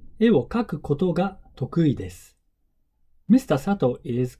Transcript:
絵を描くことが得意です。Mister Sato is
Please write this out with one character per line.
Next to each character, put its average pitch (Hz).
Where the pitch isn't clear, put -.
絵 226
を 139
描 233
く 151
こ 143
と 185
が 185
得 156
意 117
で 95
す。 -
Mister 240
Sato 165
is 123